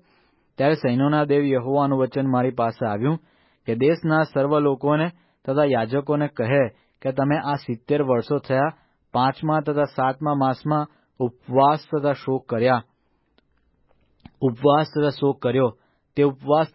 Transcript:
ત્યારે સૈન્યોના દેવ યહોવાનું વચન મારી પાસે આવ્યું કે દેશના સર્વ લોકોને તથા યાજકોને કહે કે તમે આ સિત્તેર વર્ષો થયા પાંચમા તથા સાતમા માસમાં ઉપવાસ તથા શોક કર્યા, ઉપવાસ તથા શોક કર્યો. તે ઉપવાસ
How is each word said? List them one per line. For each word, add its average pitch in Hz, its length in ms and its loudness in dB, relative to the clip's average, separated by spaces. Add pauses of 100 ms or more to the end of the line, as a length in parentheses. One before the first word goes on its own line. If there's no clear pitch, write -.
(580)
ત્યારે 143 160 2
સૈન્યોના 143 500 0
દેવ 143 200 2
યહોવાનું 139 540 0
વચન 131 280 -2
મારી 127 240 0
પાસે 117 360 -4
આવ્યું 107 340 -2 (460)
કે 117 80 -2
દેશના 156 480 2
સર્વ 143 360 0
લોકોને 147 500 0 (360)
તથા 143 200 0
યાજકોને 139 640 -2
કહે 127 400 0 (340)
કે 131 100 -4
તમે 139 320 0
આ 143 100 -2
સિત્તેર 143 480 -4
વર્ષો 123 360 0
થયા 135 400 -2 (340)
પાંચમા 147 480 0
તથા 147 220 -2
સાતમા 139 520 -2
માસમાં 143 520 -2 (320)
ઉપવાસ 135 600 2 (140)
તથા 143 200 0
શોક 131 360 -6
કર્યા, 120 340 2 (1600)
ઉપવાસ 139 460 2 (100)
તથા 147 120 2
શોક 139 340 -2
કર્યો. 123 360 0 (380)
તે 143 60 2
ઉપવાસ 143 520 0